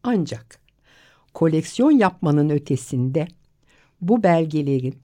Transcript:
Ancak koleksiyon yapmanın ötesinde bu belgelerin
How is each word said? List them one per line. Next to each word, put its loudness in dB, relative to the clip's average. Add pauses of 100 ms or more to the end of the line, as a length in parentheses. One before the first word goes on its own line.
Ancak -4 (720)
koleksiyon 0
yapmanın 2
ötesinde -2 (760)
bu 0
belgelerin 0